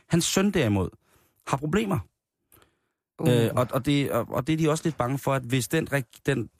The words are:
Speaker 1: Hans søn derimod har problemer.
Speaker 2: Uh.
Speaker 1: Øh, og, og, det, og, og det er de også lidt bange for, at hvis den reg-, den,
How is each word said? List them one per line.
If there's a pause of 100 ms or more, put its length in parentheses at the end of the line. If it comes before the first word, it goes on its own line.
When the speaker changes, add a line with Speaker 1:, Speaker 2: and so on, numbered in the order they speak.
Speaker 1:
Hans
søn
derimod (580)
har
problemer. (1200)
Speaker 2:
Uh.
Speaker 1:
Øh,
og,
og,
det,
og,
og
det
er
de
også
lidt
bange
for,
at
hvis
den
reg-,
den, (120)